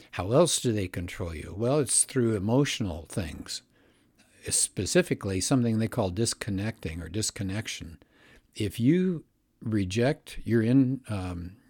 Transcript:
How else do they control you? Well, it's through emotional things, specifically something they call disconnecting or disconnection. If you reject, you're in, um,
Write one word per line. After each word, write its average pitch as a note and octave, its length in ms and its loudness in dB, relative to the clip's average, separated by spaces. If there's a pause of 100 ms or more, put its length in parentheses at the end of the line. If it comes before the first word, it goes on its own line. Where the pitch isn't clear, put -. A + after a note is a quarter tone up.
(120)
How F#2+ 220 -2
else - 260 4
do A#2+ 140 0
they G2 140 0
control E2+ 460 -8
you? D2+ 240 -10
Well, B2+ 220 2
it's - 240 2
through A#2 320 2
emotional G#2 720 0
things, - 540 -8 (880)
specifically G#2 920 0
something A#2 400 2
they A2 80 2
call G2+ 220 0
disconnecting G2 920 -4
or E2+ 60 -10
disconnection. F#2+ 920 -6 (560)
If G#2 240 -4
you E3+ 440 4 (380)
reject, A2 840 0
you're A2 200 4
in, B2+ 440 4
um, F2+ 480 -6 (140)